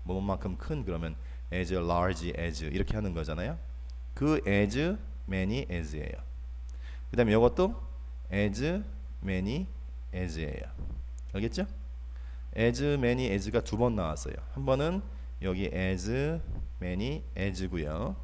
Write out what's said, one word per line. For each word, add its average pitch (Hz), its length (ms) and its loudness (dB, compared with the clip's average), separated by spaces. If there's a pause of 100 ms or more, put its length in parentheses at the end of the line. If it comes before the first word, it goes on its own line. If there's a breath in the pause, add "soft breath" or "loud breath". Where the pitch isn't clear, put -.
뭐뭐만큼 95 540 -2
큰 151 280 -4
그러면 82 300 -2 (360 loud breath)
as 90 220 0
large 87 640 2
as 80 280 -2
이렇게 90 300 0
하는 104 180 0
거잖아요. 82 440 -2 (560)
그 151 340 4
as 110 500 4 (300)
many 95 420 0
as예요. 78 420 -2 (1000 loud breath)
그다음에 113 220 6
이것도 123 420 6 (560)
as 110 500 2 (400)
many 98 460 0 (460)
as예요. 80 480 -2 (720)
알겠죠? 117 320 0 (920 loud breath)
as 120 260 4
many 127 480 4
as가 107 300 2
두 - 160 -2
번 120 180 4
나왔어요. 80 400 -2 (180)
한 135 120 -4
번은 147 360 4 (400 loud breath)
여기 92 320 2
as 107 640 2 (420)
many 95 420 -2 (140)
as고요. 92 880 0